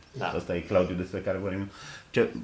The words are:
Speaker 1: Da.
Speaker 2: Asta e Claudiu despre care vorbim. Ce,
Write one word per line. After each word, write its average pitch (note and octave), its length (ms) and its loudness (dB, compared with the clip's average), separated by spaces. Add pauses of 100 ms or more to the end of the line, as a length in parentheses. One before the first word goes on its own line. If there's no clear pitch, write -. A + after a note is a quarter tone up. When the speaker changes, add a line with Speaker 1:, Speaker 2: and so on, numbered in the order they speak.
(120)
Speaker 1:
Da. - 160 -2
Speaker 2:
Asta F2 280 0
e F2 40 2
Claudiu F#2 360 2
despre F2+ 240 -2
care F#2 180 0
vorbim. G2 340 -2 (380)
Ce, A2+ 200 6 (140)